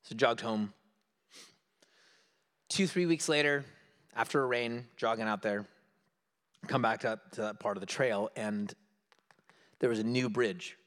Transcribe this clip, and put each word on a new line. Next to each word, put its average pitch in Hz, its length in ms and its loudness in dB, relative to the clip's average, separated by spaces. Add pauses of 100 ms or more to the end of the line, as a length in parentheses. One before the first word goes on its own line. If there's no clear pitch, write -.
So - 120 -12
jogged 117 260 2
home. 107 320 -2 (1900)
Two, 190 200 2
three 175 180 2
weeks 165 240 2
later, 147 340 4 (520)
after 123 280 2
a - 40 2
rain, 120 400 -2 (100)
jogging 113 300 0
out 104 160 -2
there, 104 220 -2 (1000)
come 135 140 0
back 113 200 2
to, 110 180 -2 (140)
to - 80 -8
that 107 180 -4
part 101 180 -2
of 92 40 -8
the 95 60 -8
trail, 110 480 0
and 104 380 -4 (1040)
there 131 100 2
was 117 100 2
a 107 40 0
new 127 260 2
bridge. 104 580 -2